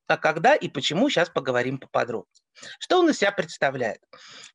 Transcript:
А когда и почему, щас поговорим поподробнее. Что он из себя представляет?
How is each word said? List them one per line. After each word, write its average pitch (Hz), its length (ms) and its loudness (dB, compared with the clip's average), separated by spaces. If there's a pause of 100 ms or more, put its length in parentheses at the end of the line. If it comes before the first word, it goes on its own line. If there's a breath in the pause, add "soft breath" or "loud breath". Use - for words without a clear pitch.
А 156 100 2
когда 165 360 4
и - 140 -2
почему, 170 420 -2
щас 175 200 0
поговорим 131 480 -2
поподробнее. 123 500 -6 (520 loud breath)
Что 370 200 2
он 330 100 4
из - 80 -2
себя 202 140 2
представляет? 131 680 -4 (540 loud breath)